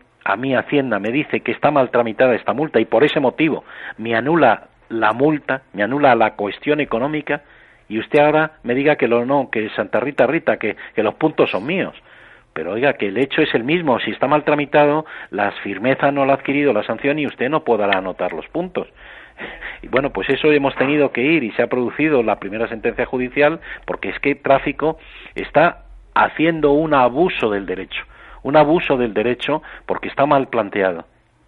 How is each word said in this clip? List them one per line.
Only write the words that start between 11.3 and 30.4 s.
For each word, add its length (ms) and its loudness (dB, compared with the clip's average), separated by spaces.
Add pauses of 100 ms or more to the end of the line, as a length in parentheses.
son 160 -4
míos"? 280 -4 (580)
Pero 200 -8
oiga, 220 0
que 140 -4
el 100 -4
hecho 240 0
es 120 0
el 100 -2
mismo. 360 0
Si 120 -4
está 140 -2
mal 160 2
tramitado, 640 2 (260)
la 220 -2 (100)
firmeza 480 -2
no 140 0
la 80 4
ha 40 4
adquirido 360 0
la 120 0
sanción 340 -2
y 80 -2
usted 240 -4
no 140 -2
podrá 340 2
anotar 340 -4
los 160 -10
puntos. 400 -6 (920)
Y 60 -16
bueno, 220 0
pues 200 -4
eso 200 2
hemos 240 2
tenido 380 2
que 100 -2
ir 220 2
y 60 -4
se 120 0
ha 40 2
producido 560 0
la 180 0
primera 260 -4
sentencia 380 -4
judicial, 560 0 (240)
porque 240 -8
es 120 -8
que 160 0
Tráfico 640 0 (360)
está 500 0 (300)
haciendo 560 2
un 240 2
abuso 560 2
del 160 -4
derecho. 380 -8 (380)
Un 140 0
abuso 400 4
del 160 -2
derecho 500 -2 (220)
porque 240 -6
está 160 0
mal 240 2